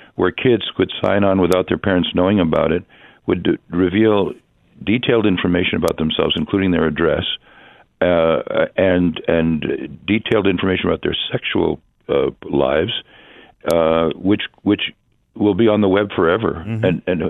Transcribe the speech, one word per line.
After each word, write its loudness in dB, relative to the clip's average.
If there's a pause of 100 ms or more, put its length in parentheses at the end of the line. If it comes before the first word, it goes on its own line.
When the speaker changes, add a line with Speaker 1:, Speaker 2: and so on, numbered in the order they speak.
(160)
Speaker 1:
where 2
kids 0 (120)
could -2 (100)
sign 2
on 2
without 2
their -2
parents 0
knowing 2
about 2
it, -2 (420)
would 0
d-, 0 (120)
reveal 2 (520)
detailed 0
information 0
about -2
themselves, -2
including -2
their 0
address, -2 (760)
uh, 0 (100)
and, 0
and -2
detailed 0
information 0
about -2
their -4 (160)
sexual, -2 (280)
uh, 0 (140)
lives, 0 (800)
uh, 2
which, 0 (200)
which 0 (520)
will 2
be 4
on 4
the 4
web 2
forever, 0
Speaker 2:
Mm-hmm. -4
Speaker 1:
and, 0
and -2